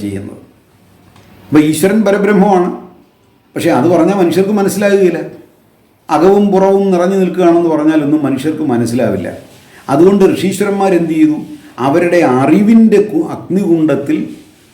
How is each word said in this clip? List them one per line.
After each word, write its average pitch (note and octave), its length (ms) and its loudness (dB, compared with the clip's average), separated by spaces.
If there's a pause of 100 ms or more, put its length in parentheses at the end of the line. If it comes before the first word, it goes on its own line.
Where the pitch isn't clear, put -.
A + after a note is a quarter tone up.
ചെയ്യുന്നത്. G2+ 360 -10 (1040)
അപ്പൊ D3+ 140 2
ഈശ്വരൻ F#3+ 460 0
പരബ്രഹ്മമാണ്, G3 640 2 (840)
പക്ഷെ - 160 -2
അത് C#3 180 2
പറഞ്ഞാൽ F3+ 340 2
മനുഷ്യർക്ക് F#3+ 380 0
മനസ്സിലാകുകയില്ല. G3 600 0 (920)
അകവും F#3+ 420 2
പുറവും F#3+ 380 2
നിറഞ്ഞു F3+ 260 0
നിൽക്കുകയാണെന്ന് F3 540 0
പറഞ്ഞാലൊന്നും D3+ 540 -2
മനുഷ്യർക്ക് D3 380 -4
മനസ്സിലാവില്ല. A#2 680 -2 (600)
അതുകൊണ്ട് F#3+ 360 4 (100)
ഋഷീശ്വരന്മാർ G3 680 -2
എന്ത് D#3+ 180 -4
ചെയ്തു? D3+ 180 2 (420)
അവരുടെ E3+ 420 0 (200)
അറിവിൻ്റെ G3+ 600 4 (100)
കു-, D#3 240 -4
അഗ്നികുണ്ഡത്തിൽ D#3 840 -2 (560)